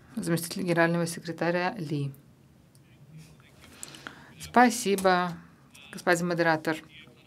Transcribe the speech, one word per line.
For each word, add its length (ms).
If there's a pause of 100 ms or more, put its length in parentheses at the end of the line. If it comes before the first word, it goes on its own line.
(160)
заместитель 460
генерального 440
секретаря 720
Ли. 340 (2250)
Спасибо, 920 (580)
господин 340
модератор. 500 (500)